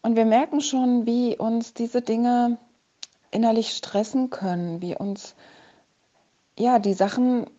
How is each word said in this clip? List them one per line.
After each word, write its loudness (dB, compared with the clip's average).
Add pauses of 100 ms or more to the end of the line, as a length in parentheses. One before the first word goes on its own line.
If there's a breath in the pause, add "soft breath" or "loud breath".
Und 2
wir 4
merken 2
schon, 0
wie 0
uns -2
diese -4
Dinge 0 (720)
innerlich 2
stressen -2
können, -4
wie -6
uns, -8 (1200 soft breath)
ja, 4
die 2
Sachen 0 (120)